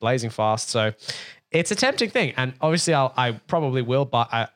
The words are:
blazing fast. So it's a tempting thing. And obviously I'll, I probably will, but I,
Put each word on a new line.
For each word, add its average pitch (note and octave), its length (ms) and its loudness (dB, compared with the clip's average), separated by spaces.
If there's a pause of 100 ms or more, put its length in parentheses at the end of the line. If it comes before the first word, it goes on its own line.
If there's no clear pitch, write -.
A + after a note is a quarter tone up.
blazing A#2 300 0
fast. A2 400 -2
So G#2+ 220 0 (600)
it's E3 180 0
a G#3+ 60 -2
tempting B3 340 0
thing. F3 260 0
And B2+ 240 -2
obviously D#3+ 340 2
I'll, C3+ 220 2
I B2 160 2
probably C3 500 -2
will, C3 240 0
but A#2 260 0
I, A#2 240 -2